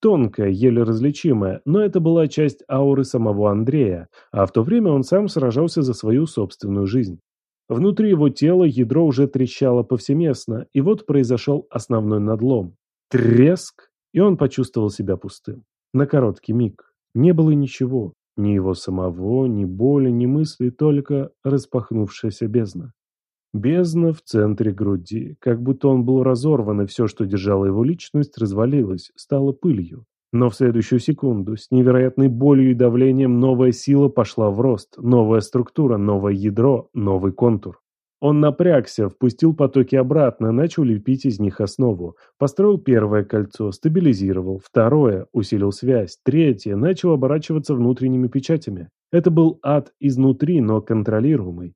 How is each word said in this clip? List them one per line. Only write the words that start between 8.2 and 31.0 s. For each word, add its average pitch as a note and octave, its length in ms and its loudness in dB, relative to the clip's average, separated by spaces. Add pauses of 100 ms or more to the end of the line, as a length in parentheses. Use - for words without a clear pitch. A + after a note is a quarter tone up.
тела F3 360 2
ядро B2+ 380 2
уже C#3 240 2
трещало B2+ 540 0
повсеместно, C3 920 -4
и C#3 80 0
вот G#3 260 0
произошел C3+ 640 0
основной A2 480 -2
надлом. G#2+ 560 -2 (340)
Треск! B2+ 800 2 (240)
И E3 60 0
он F#3+ 180 4
почувствовал A#2 540 -2
себя F#2+ 260 -4
пустым. - 460 -16 (320)
На C#3 120 2
короткий A#2 460 -2
миг. A#2 380 -4 (220)
Не D#3 200 4
было D#3+ 180 4
ничего. C3 640 -2 (220)
Ни G#2 140 -2
его F#2+ 240 0
самого, F#2 720 -4
ни A2 180 -2
боли, B2+ 460 0
ни A#2+ 160 0
мысли, C#3 460 -2
только C#3+ 580 -2 (140)
распахнувшаяся A2+ 1040 -4
бездна. G#2 460 -4 (600)
Бездна E3 580 0
в D#3 120 -8
центре G#2+ 480 0
груди, G2+ 680 -6
как A#2+ 220 -2
будто C3+ 280 0
он C3 140 2
был C3 200 2
разорван, B2 580 0
и G2+ 60 0
все, A#2 180 -2
что G#2 220 -4
держало G2 380 0
его G2 180 0
личность, D3 560 -4
развалилось, G#2+ 760 -2
стало C#3 360 -4
пылью. B2 540 -4 (260)
Но A#2+ 180 2
в A#2 60 -12
следующую A#2+ 440 0